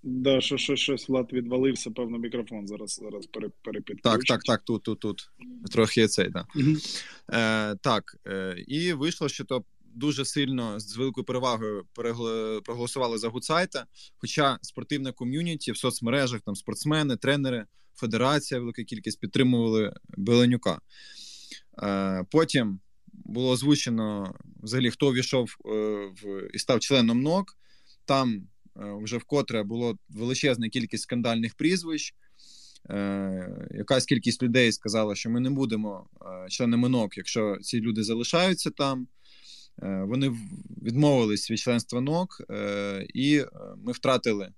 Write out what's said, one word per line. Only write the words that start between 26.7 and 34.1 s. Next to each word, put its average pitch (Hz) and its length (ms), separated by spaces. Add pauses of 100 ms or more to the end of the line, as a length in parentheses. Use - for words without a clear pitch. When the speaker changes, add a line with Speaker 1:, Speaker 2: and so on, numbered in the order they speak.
Speaker 2:
членом 120 420
нок. 175 360 (460)
Там, 131 320
е, - 460 (200)
вже 107 140
вкотре 117 460
було 113 360 (100)
величезна 120 600
кількість 113 340
скандальних 117 520
прізвищ. 165 600 (760)
Е, 95 800
якась 123 340
кількість 120 380